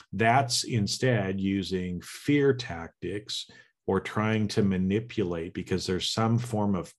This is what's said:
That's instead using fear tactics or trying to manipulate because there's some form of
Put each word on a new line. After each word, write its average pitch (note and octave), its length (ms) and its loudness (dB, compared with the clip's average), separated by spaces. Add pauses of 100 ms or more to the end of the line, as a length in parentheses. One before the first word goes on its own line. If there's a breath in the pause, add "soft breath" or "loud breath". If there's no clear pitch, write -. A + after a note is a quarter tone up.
(120)
That's A2+ 520 4
instead G2+ 760 0
using F#2 600 -2
fear C#3 540 2
tactics - 960 -8 (360 loud breath)
or F#2+ 140 2
trying G#2+ 480 0
to G#2+ 140 0
manipulate F#2+ 920 0
because F#2 320 -4
there's F2+ 240 -2
some A2+ 280 2
form G#2 360 0
of - 240 -4